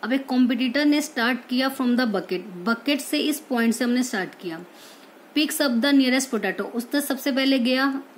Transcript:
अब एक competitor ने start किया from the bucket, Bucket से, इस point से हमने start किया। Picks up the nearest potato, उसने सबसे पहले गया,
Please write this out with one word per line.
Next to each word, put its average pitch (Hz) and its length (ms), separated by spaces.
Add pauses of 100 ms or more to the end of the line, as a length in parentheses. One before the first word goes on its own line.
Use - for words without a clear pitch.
अब 220 100
एक 269 120
competitor 254 600
ने 294 160
start 247 380 (100)
किया 262 260
from 254 120
the 247 180
bucket, 190 340
Bucket 220 640
से, - 180
इस 294 200
point 233 340
से 233 100
हमने 247 200
start 185 260 (120)
किया। 170 240 (720)
Picks 302 240
up 285 100
the 247 220
nearest 262 400
potato, 196 280
उसने 269 400
सबसे 277 300
पहले 269 280
गया, 262 440 (140)